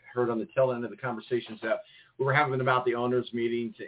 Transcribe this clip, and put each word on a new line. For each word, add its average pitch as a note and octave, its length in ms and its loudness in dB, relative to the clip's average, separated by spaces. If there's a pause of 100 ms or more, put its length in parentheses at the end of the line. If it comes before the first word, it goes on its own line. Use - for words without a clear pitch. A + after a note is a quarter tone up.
(120)
heard B2 180 0
on A2+ 100 0
the G2 120 -6
tail C3 200 2
end A#2+ 120 -6
of A2+ 60 -6
the G2+ 60 -14
conversations A2+ 680 -6
that A2 200 -2 (360)
we C3 60 0
were C3+ 100 4
having C3+ 260 2
about B2+ 240 4
the A#2+ 120 2
owners' B2 360 0
meetings, A#2 420 -2 (140)